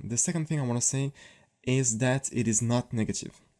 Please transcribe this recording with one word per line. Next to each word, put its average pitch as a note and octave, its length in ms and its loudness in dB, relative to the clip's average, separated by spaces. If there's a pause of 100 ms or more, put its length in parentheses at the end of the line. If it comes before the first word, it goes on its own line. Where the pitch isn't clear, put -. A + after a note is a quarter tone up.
the A2+ 140 -4
second E3 300 0
thing D#3 120 -2
I C3+ 60 -2
wanna A#2+ 160 0
say C#3 320 0 (500)
is B2+ 340 2
that C3 340 2
it A#2 160 0
is A2 140 2
not A#2+ 320 0
negative. - 480 -4 (180)